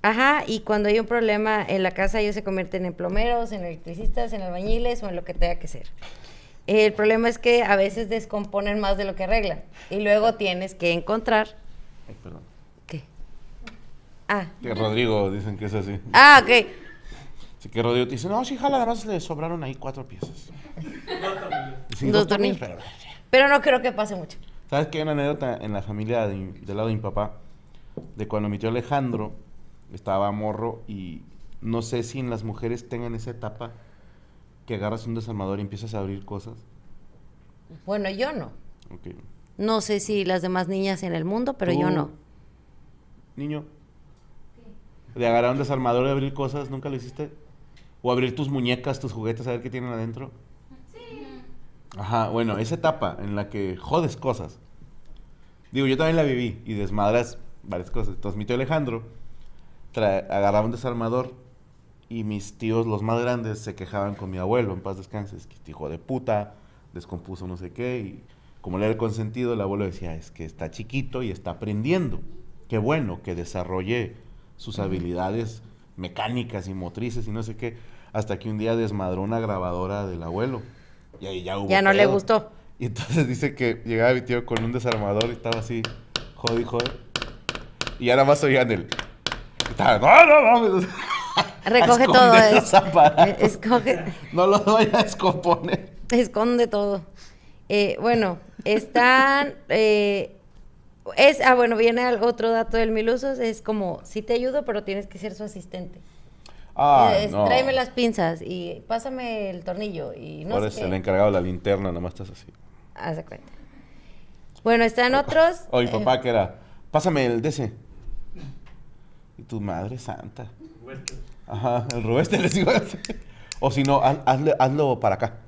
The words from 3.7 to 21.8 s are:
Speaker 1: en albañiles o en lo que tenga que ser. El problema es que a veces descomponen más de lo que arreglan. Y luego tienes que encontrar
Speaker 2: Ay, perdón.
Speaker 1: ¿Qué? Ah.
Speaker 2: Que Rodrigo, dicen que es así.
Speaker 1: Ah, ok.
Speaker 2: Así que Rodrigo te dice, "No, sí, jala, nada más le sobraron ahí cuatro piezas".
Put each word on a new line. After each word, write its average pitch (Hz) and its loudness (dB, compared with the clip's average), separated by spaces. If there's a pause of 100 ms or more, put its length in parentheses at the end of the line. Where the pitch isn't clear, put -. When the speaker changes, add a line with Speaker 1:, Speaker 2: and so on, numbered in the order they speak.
Speaker 1:
en 196 -6
albañiles 214 0
o 208 -6
en 175 -6
lo 175 -8
que 180 -10
tenga 175 2
que - -6
ser. - -8 (800)
El 214 6
problema 220 2
es 233 -4
que 240 4
a 202 4
veces 196 0
descomponen 208 -4
más 196 2
de 202 -2
lo 190 -4
que 190 -4
arreglan. 196 0 (260)
Y 196 -4
luego 214 4
tienes 185 -4
que 170 0
encontrar 214 0 (600)
Speaker 2:
Ay, - -16
perdón. 82 -16 (440)
Speaker 1:
¿Qué? 156 -12 (1200)
Ah. 196 -2 (120)
Speaker 2:
Que 120 -6
Rodrigo, 107 2
dicen 101 -4
que 104 -8
es 98 -4
así. 101 -4 (140)
Speaker 1:
Ah, 269 12
ok. 220 4 (920)
Speaker 2:
Así - -16
que 113 -2
Rodrigo 120 2
te 127 -6
dice, 127 -6
"No, 226 0
sí, 262 -6
jala, 277 0
nada 233 2
más 233 -4
le 202 -4
sobraron 165 -6
ahí 131 -8
cuatro 135 -10
piezas". - -12 (1500)